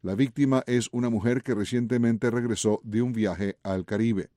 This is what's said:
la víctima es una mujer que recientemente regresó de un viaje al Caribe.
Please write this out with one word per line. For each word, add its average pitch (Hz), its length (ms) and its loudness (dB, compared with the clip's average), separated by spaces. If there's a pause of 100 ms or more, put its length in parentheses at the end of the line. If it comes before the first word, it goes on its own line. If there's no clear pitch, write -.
la 95 120 -4
víctima 135 540 2
es 123 240 0
una 120 180 -2
mujer 117 320 0
que 123 140 -2
recientemente 117 760 0
regresó 113 520 0
de 113 180 -2
un 123 120 0
viaje 101 500 -2
al 95 220 -2
Caribe. 107 520 0